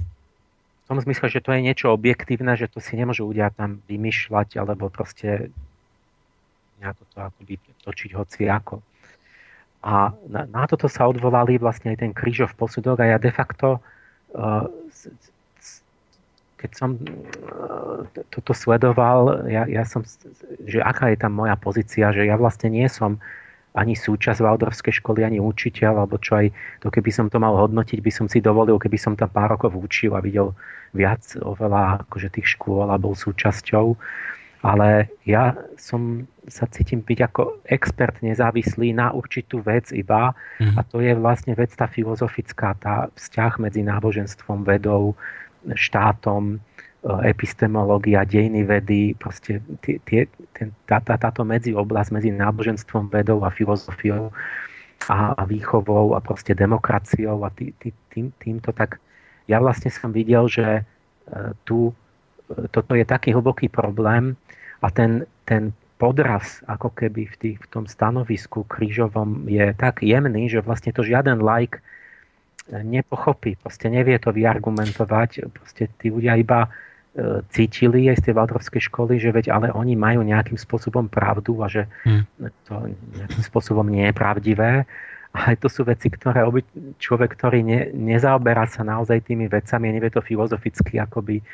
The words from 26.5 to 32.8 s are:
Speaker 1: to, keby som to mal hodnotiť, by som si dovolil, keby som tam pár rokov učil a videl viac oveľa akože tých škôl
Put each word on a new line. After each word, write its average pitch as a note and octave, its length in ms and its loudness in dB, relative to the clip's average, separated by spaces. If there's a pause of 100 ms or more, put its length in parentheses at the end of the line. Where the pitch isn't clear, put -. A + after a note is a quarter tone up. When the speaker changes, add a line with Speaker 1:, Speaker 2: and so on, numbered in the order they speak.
Speaker 1:
to, - 80 -4
keby A2 220 0
som G#2+ 180 0
to A2+ 80 -2
mal A2 160 4
hodnotiť, G#2+ 480 2
by G#2 80 0
som A2 160 -2
si A2 160 2
dovolil, G#2+ 380 6
keby G#2 180 0
som G#2 180 -2
tam G2+ 140 0
pár G#2+ 240 2
rokov G#2+ 220 0
učil G2+ 420 -2
a F#2+ 60 -2
videl G2 320 0 (360)
viac G2 300 2 (160)
oveľa G2+ 720 0
akože G2 260 -8
tých - 240 -8
škôl G2+ 320 -2